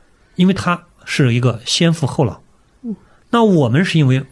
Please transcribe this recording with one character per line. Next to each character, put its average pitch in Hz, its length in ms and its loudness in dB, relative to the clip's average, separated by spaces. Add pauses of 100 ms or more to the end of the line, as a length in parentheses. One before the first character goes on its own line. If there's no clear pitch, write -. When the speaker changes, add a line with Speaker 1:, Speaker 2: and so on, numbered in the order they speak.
(360)
Speaker 1:
因 180 120 2
为 196 60 2
它 175 300 -6 (220)
是 123 280 0
一 123 60 0
个 120 260 -2
先 170 280 0
富 147 140 -4
后 139 180 -2
老。 95 160 -8 (400)
Speaker 2:
嗯。 226 140 -10 (340)
Speaker 1:
那 233 140 2
我 170 260 4
们 147 160 0
是 165 140 0
因 143 80 4
为 131 240 0